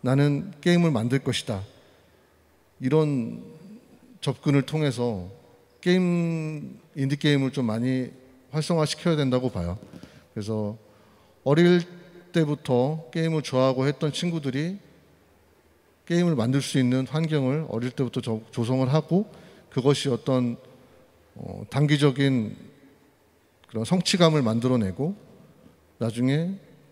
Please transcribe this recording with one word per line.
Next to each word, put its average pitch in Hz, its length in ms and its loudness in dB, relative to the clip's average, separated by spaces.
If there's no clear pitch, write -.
"나는 143 500 2
게임을 175 300 4
만들 120 280 0
것이다." 113 440 -4
이런 127 640 0
접근을 139 420 0
통해서 120 640 -4
게임, 165 960 -2
인디게임을 139 560 2
좀 131 140 -2
많이 123 460 -2
활성화시켜야 156 640 0
된다고 127 340 0
봐요. 87 280 -4
그래서 107 440 -4
어릴 175 380 6
때부터 147 800 0
게임을 160 300 -2
좋아하고 131 460 2
했던 147 240 -2
친구들이 160 640 -4
게임을 170 300 2
만들 127 260 0
수 - 180 -2
있는 127 260 2
환경을 151 640 -2
어릴 123 220 -4
때부터 127 300 -4
조-, 110 300 -6
조성을 127 420 0
하고 160 380 0
그것이 139 400 2
어떤, 123 480 0
어, - 340 -12
단기적인 139 840 2
그런 113 180 -6
성취감을 170 560 4
만들어내고 120 720 0
나중에 131 560 0